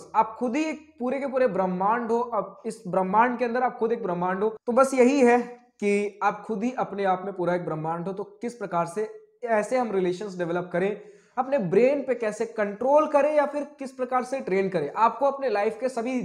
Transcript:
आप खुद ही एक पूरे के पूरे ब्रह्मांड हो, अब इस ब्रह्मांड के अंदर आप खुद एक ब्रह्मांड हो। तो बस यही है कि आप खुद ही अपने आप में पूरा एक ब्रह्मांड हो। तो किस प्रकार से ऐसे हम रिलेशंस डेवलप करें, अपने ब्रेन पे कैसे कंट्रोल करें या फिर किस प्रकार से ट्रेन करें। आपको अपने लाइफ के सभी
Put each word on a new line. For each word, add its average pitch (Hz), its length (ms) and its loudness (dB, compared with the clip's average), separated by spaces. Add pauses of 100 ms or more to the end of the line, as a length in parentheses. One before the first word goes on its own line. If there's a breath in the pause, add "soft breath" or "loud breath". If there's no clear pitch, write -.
(160)
आप - 240 2
खुद 240 160 0
ही 311 80 2
एक 311 160 -4 (200)
पूरे 262 200 -2
के 277 80 -4
पूरे 254 220 2
ब्रह्मांड 190 600 0
हो, 233 80 2
अब 233 460 -4
इस 220 220 -10
ब्रह्मांड 196 520 2
के 247 60 0
अंदर 240 180 0
आप 247 140 0
खुद 226 140 0
एक 233 120 -2
ब्रह्मांड 180 400 -2
हो। 220 60 2 (160)
तो 247 60 -2
बस 262 220 4
यही 262 260 6
है 240 180 8 (420)
कि 202 440 0
आप 202 240 0
खुद 226 160 -4
ही 247 160 0
अपने 196 260 -4
आप 185 200 2
में 196 100 -6
पूरा 175 200 0
एक 180 100 -4
ब्रह्मांड 165 420 -4
हो। 196 60 -4
तो 196 100 -8 (180)
किस 233 120 -6
प्रकार 175 340 -4
से 214 200 -6 (380)
ऐसे 226 320 0
हम 233 140 -2
रिलेशंस 185 460 -2
डेवलप 175 360 -4
करें, 180 160 0 (480 loud breath)
अपने 262 220 0
ब्रेन 240 480 4
पे 254 80 0
कैसे 220 320 -4
कंट्रोल 240 600 2
करें 294 280 4
या 285 100 4
फिर 285 180 -4 (160)
किस 269 120 -12
प्रकार 254 320 -2
से 247 180 -6
ट्रेन 190 280 0
करें। 156 280 -2
आपको 226 280 2
अपने 269 240 0
लाइफ 214 320 0
के 254 80 -2
सभी 254 360 -4